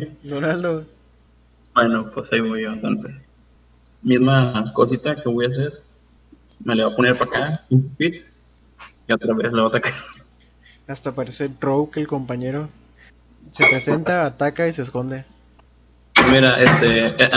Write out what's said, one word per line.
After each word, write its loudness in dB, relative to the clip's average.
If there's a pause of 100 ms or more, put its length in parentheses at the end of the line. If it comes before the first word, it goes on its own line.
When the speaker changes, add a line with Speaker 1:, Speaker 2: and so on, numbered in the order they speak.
(240)
Speaker 1:
Donaldo. -4 (880)
Speaker 2:
Bueno, 2
pues -8
ahí 2
voy -4
yo, -6
entonces. -6 (880)
Misma 2
cosita 0
que -6
voy -2
a 0
hacer. -6 (840)
Me 0
le 2
voy 0
a -12
poner 4
para -2
acá, -4
un 2
feet, -2 (880)
y 0
otra 0
vez -2
le 2
voy 4
a 4
atacar. -4 (960)
Speaker 1:
Hasta -8
parece -6 (120)
Rogue -2
el -4
compañero. -6 (840)
Se -2
presenta, 0
Speaker 2:
Basta. -2
Speaker 1:
ataca -2
y -2
se -6
esconde. -8 (1080)
Speaker 2:
Mira, 6
este, 4
eh, 2